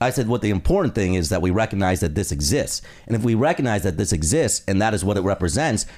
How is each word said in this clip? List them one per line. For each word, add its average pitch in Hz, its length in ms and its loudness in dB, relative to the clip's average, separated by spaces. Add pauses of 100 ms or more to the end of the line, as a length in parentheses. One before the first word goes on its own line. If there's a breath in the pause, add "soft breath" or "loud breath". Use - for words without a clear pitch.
I - 80 2
said 131 180 -2
what 117 140 0
the 104 80 0
important 135 460 0
thing 92 180 2
is 82 160 0
that 90 100 0
we 90 120 2
recognize 98 480 0
that 80 160 -2
this 101 160 -2
exists. 73 500 -2 (240 loud breath)
And 117 100 -2
if 107 80 -2
we 117 120 2
recognize 123 480 0
that 92 140 -2
this 101 140 -2
exists 98 560 0
and 98 140 2
that 107 140 2
is 92 100 -2
what 101 120 0
it 95 40 0
represents, 98 640 0 (120 loud breath)